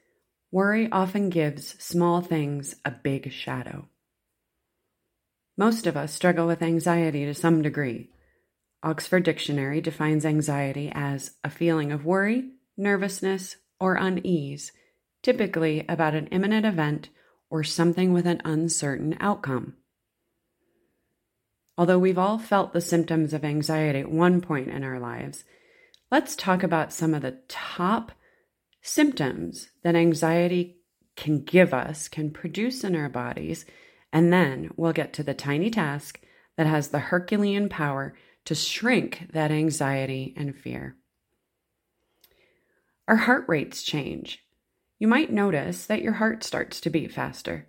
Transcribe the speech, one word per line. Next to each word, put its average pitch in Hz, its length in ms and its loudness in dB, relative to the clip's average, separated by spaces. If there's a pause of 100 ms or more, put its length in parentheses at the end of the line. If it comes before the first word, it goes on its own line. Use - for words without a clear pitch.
(500)
"Worry 208 400 2
often 190 380 0
gives 151 560 -2
small 175 380 2
things 143 600 -4
a 139 80 -4
big 135 400 -4
shadow." 131 600 -10 (1700)
Most 220 280 2
of 160 80 0
us 151 160 -4
struggle 170 360 2
with 170 160 0
anxiety 165 640 2
to 147 80 -4
some 165 260 4
degree. 139 500 -4 (720)
Oxford 160 420 0
Dictionary 147 580 0
defines 156 420 0
anxiety 147 680 0
as 139 380 -6 (120)
a 151 60 -4
feeling 156 420 0
of 151 140 -4
worry, 208 460 0 (220)
nervousness, 190 800 -2 (220)
or 185 180 2
unease, 170 760 -2 (480)
typically 170 680 0
about 156 280 0
an 156 140 -4
imminent 208 360 0
event 156 460 -2 (400)
or 156 120 -2
something 170 520 2
with 175 120 2
an 170 200 2
uncertain 156 720 -2
outcome. 139 560 -4 (2000)
Although 175 220 6
we've 185 180 4
all 196 220 2
felt 196 340 2
the 175 80 0
symptoms 160 540 2
of 147 100 -4
anxiety 151 540 0
at - 120 -6
one 175 300 4
point 151 280 -4
in 139 160 -8
our 127 140 -8
lives, 123 460 -10 (640)
let's - 260 0
talk 185 260 0
about 165 300 0
some 160 200 0
of 147 100 -2
the 131 260 -6
top 214 640 -4 (680)
symptoms 147 880 0 (120)
that 170 140 4
anxiety 170 840 4 (380)
can 151 260 0
give 170 320 6
us, 135 320 -4
can 151 240 -6
produce 214 540 -6
in 185 100 0
our 147 140 -2
bodies, 123 560 -6 (480)
and 170 200 6
then 143 440 2
we'll 165 160 0
get 156 200 -4
to 151 120 -6
the 143 100 -4
tiny 147 360 0
task 151 500 -4 (360)
that 156 120 4
has 151 200 2
the 151 120 -2
Herculean 202 680 0
power 139 460 -4 (300)
to 156 100 -4
shrink - 760 0
that 151 180 0
anxiety 135 880 -2
and 143 180 -6
fear. 127 420 -10 (2000)
Our 220 80 8
heart 233 320 2
rates - 340 0
change. - 640 -8 (540)
You 214 80 4
might 262 240 4
notice 180 540 0
that - 160 -2
your 220 100 -2
heart 220 320 -2
starts - 380 -6
to 165 80 -2
beat 156 200 -2
faster. 135 580 -8